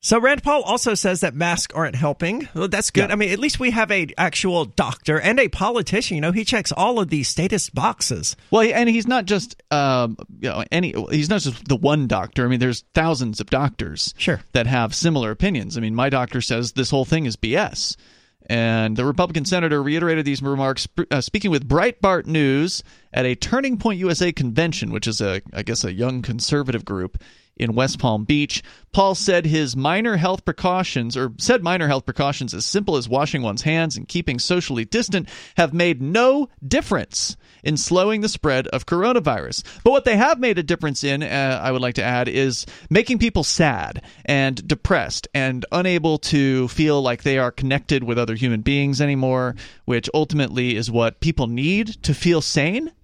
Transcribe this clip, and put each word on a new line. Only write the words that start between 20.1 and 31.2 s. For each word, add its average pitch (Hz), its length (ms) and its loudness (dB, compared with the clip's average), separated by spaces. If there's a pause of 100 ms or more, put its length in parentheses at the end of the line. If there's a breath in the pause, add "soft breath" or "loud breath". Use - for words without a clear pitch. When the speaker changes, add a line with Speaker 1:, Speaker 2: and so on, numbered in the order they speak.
Speaker 2:
these 139 160 -2
remarks, 135 460 -2 (240)
uh, 143 100 2
speaking 202 300 -2
with 139 180 0
Breitbart 185 580 2
News 151 580 0 (280 soft breath)
at 127 140 2
a 127 80 0
Turning 262 420 0
Point 202 220 0
U 185 120 0
S 165 120 0
A 175 80 2
convention, 131 600 -2
which 104 160 -4
is 107 120 -4
a, 98 220 -2 (100)
I 104 120 -6
guess, 110 180 -4
a 92 100 -4
young 120 300 -2
conservative 123 640 -2
group 92 360 -6 (380 soft breath)
in 113 160 -2
West 131 240 0
Palm 107 260 0
Beach. 147 380 0 (300 loud breath)
Paul 196 220 4
said 175 320 2
his 151 280 0
minor 180 440 0
health 185 260 0
precautions, 170 720 -2
or 127 220 -4